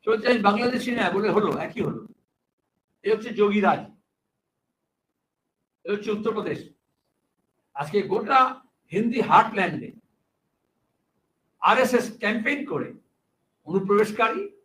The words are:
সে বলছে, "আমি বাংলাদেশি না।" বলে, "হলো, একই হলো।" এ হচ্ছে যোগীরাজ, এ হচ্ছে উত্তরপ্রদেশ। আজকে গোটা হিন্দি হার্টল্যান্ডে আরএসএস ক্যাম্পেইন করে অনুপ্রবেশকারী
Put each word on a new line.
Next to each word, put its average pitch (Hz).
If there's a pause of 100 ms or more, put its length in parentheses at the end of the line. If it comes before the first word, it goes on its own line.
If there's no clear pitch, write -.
সে 214
বলছে, 220
"আমি 240
বাংলাদেশি 240
না।" 214
বলে, 196
"হলো, 185
একই 165
হলো।" 123 (960)
এ 202
হচ্ছে 220
যোগীরাজ, 202 (2000)
এ 185
হচ্ছে 208
উত্তরপ্রদেশ। 208 (1040)
আজকে 151
গোটা 220 (300)
হিন্দি 233
হার্টল্যান্ডে 190 (1700)
আরএসএস 233
ক্যাম্পেইন 247
করে 147 (720)
অনুপ্রবেশকারী 208 (160)